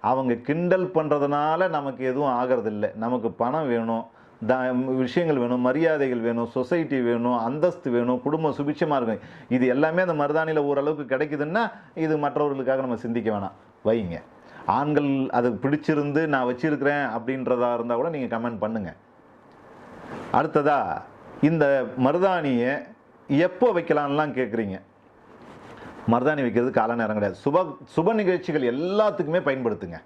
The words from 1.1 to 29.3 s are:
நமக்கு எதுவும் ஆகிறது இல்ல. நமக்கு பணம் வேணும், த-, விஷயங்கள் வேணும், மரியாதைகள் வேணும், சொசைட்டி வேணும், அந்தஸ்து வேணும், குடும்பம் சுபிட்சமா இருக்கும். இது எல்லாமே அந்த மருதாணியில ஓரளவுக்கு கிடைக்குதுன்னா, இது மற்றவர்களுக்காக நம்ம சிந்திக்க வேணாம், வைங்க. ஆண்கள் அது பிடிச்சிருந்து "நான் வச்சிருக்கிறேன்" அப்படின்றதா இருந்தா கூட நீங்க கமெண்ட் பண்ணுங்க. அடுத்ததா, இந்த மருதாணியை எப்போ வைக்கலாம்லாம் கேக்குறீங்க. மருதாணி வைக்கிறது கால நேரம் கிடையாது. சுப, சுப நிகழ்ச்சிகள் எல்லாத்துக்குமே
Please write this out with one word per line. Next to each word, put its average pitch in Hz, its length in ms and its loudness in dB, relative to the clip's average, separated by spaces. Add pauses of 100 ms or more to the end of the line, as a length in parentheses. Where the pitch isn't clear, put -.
நமக்கு 135 360 -4
எதுவும் 135 240 0
ஆகிறது 123 420 0
இல்ல. 104 240 -2
நமக்கு 113 360 -2
பணம் 139 360 -2
வேணும், 113 380 -2 (420)
த-, 127 260 2 (120)
விஷயங்கள் 131 520 0
வேணும், 123 220 0
மரியாதைகள் 139 600 2
வேணும், 117 260 0
சொசைட்டி 135 560 -2
வேணும், 120 360 2
அந்தஸ்து 139 540 -2
வேணும், 123 300 0
குடும்பம் 151 320 0
சுபிட்சமா 147 420 -2
இருக்கும். 113 240 -2 (300)
இது 127 180 2
எல்லாமே 160 340 2
அந்த 175 120 0
மருதாணியில 156 440 0
ஓரளவுக்கு 143 580 0
கிடைக்குதுன்னா, 151 560 -2 (240)
இது 160 220 0
மற்றவர்களுக்காக 139 600 0
நம்ம 127 160 -2
சிந்திக்க 113 360 -2
வேணாம், - 560 -6
வைங்க. 104 340 -2 (440)
ஆண்கள் 139 680 2
அது 123 180 4
பிடிச்சிருந்து 147 760 0
"நான் 135 180 0
வச்சிருக்கிறேன்" 139 720 0
அப்படின்றதா 120 560 0
இருந்தா 117 220 -2
கூட 143 140 0
நீங்க 123 280 -4
கமெண்ட் 117 200 -4
பண்ணுங்க. 107 380 -4 (1400)
அடுத்ததா, 143 680 2 (400)
இந்த 143 440 4 (120)
மருதாணியை 143 920 2 (380)
எப்போ 180 460 4
வைக்கலாம்லாம் 147 580 0
கேக்குறீங்க. 110 500 -2 (1300)
மருதாணி 131 340 2
வைக்கிறது 120 300 2
கால 117 240 2
நேரம் 110 180 -2
கிடையாது. 101 320 -2
சுப, 156 320 0 (200)
சுப 180 160 2
நிகழ்ச்சிகள் 180 480 0
எல்லாத்துக்குமே 175 800 0